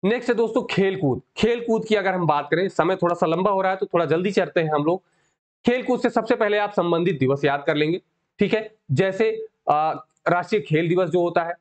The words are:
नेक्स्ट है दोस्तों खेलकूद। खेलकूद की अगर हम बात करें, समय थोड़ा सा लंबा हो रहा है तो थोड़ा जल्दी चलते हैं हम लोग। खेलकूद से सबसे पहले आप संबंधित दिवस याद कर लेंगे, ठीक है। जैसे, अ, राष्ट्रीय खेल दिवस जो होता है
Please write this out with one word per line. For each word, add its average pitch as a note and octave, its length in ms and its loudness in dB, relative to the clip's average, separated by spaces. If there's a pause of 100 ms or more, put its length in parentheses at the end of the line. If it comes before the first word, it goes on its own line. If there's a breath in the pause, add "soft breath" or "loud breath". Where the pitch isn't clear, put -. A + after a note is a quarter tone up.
नेक्स्ट A#3 260 0
है A#3+ 60 2
दोस्तों A3+ 280 0
खेलकूद। F#3 580 0 (160)
खेलकूद A3+ 480 0
की G#3+ 100 2
अगर F#3+ 180 0
हम F3+ 140 -2
बात D3 240 -2
करें, E3+ 180 0
समय E3+ 260 0
थोड़ा F3 200 -2
सा F3 100 -2
लंबा F3 260 0
हो F#3+ 100 0
रहा F#3+ 100 0
है F#3+ 60 -4
तो G3+ 80 -4
थोड़ा E3+ 200 0
जल्दी E3+ 260 -2
चलते F3+ 280 -2
हैं D#3 120 -2
हम D3 120 0
लोग। E3+ 180 0 (640)
खेलकूद B3 340 0
से A#3+ 100 0
सबसे A3+ 260 0
पहले G#3 220 2
आप G#3 140 -2
संबंधित F3 480 0
दिवस C#3 260 0
याद C#3+ 220 0
कर D#3 80 2
लेंगे, D#3 260 0 (380)
ठीक G3+ 140 2
है। A3 220 -4 (160)
जैसे, F#3+ 380 2 (400)
अ, D#3 360 0 (240)
राष्ट्रीय F3 320 0
खेल E3 280 0
दिवस F3+ 200 2
जो F3 120 2
होता F3 220 0
है E3+ 180 -6